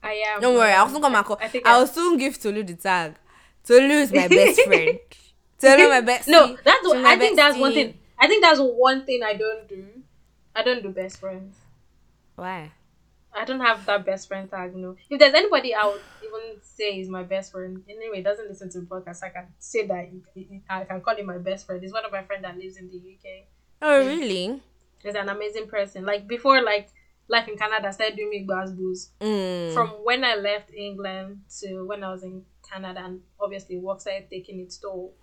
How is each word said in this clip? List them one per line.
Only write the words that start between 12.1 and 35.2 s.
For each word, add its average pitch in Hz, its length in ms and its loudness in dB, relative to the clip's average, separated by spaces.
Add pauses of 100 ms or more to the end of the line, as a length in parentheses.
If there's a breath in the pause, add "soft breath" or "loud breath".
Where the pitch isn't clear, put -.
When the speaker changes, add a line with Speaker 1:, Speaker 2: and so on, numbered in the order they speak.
Speaker 2:
Why? 175 360 -14 (600)
Speaker 1:
I 208 120 -8
don't 262 160 -8
have 226 260 2
that 202 180 -2
best 196 240 -6
friend 196 220 -12
tag, 180 240 -12
no. 185 220 -14 (120)
If 285 120 -8
there's 277 140 6
anybody 311 400 0
I 214 120 -2
would 202 140 -6 (240)
even 220 380 -18
say 202 360 -10
is 185 100 -12
my 185 140 -12
best 190 300 -8
friend, 185 360 -16
anyway, 214 340 -14
doesn't 208 260 -6
listen 196 220 -16
to 180 100 -14
the 175 60 -16
podcast, 185 360 -16
I 185 60 -14
can 180 180 -18 (120)
say 214 280 -12
that 180 200 -8
it, 180 60 -20 (220)
it, 190 160 -20
it, 196 180 -20
I 190 160 -10
can 185 160 -12
call 226 160 -4
him 202 100 -12
my 180 120 -12
best 190 280 -10
friend. 180 180 -12
It's 190 80 -16
one 220 120 -8
of 208 60 -12
my 196 140 -12
friends 196 180 -12
that 180 160 -14
lives 185 180 -18
in 185 140 -20
the 185 60 -20
U 185 260 -20
K. - 240 -20 (360)
Speaker 2:
Oh, 294 200 4
Speaker 1:
Yeah. 262 60 0
Speaker 2:
really? 247 540 -6 (400)
Speaker 1:
He's 202 120 -12
an 202 140 -8
amazing 208 400 -10
person. 196 360 -8
Like, 202 220 -6
before, 254 340 2
like, 208 280 -2 (400)
life 226 180 0
in 214 100 -14
Canada 214 360 -4
started 214 240 -4
doing 208 140 -8
me 202 160 -10
gbas 190 300 -8
gbos. 185 340 -10 (100)
Speaker 2:
Mm. 185 540 -4
Speaker 1:
From 240 140 0 (160)
when 247 200 -2
I 240 100 -2
left 202 400 -8
England 196 680 -14 (180)
to 190 260 -14
when 202 160 -12
I 190 80 -12
was 185 140 -16
in 185 200 -18 (240)
Canada, 190 360 -16
and 185 160 -16 (180)
obviously 196 400 -10
work 190 220 -10
started 196 280 -12
taking 185 320 -16
its 180 180 -18
toll. 190 440 -14